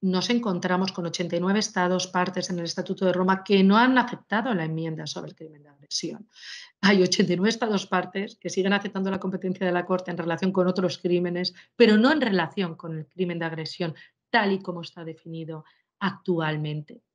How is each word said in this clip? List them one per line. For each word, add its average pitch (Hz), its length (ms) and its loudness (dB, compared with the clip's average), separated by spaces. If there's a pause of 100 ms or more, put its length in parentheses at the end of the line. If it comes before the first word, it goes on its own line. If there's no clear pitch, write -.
nos 185 260 0
encontramos 185 640 0
con 170 140 -6
ochenta 170 300 -4
y 170 40 0
nueve 196 200 2
estados 180 480 0
partes 185 420 -2
en 180 80 -4
el 170 80 -6
Estatuto 185 400 -4
de 180 80 2
Roma 190 280 2
que 196 220 4
no 196 140 8
han 254 180 6
aceptado 226 560 -2
la 165 140 0
enmienda 160 400 -6
sobre 151 240 -10
el - 60 -18
crimen 151 260 -20
de 147 80 -20
agresión. 147 580 -10 (540)
Hay 196 200 8
ochenta 180 300 4
y 170 40 2
nueve 190 120 2
estados 220 380 0
partes 190 500 -4
que 175 140 -8
siguen 196 240 2
aceptando 196 360 -2
la 185 80 -2
competencia 185 480 -4
de 175 60 0
la 180 140 0
Corte 185 240 -2
en 170 80 -6
relación 170 340 -2
con 185 160 2
otros 180 300 0
crímenes, 180 560 -2 (200)
pero 214 220 8
no 247 160 6
en 311 80 2
relación 185 540 0
con 160 240 -10
el 151 80 -10
crimen 175 320 -4
de 165 80 -4
agresión, 160 480 -6 (340)
tal 208 240 2
y 190 80 0
como 175 220 -10
está 165 220 -16
definido 160 600 -12 (360)
actualmente. 156 1000 -4 (140)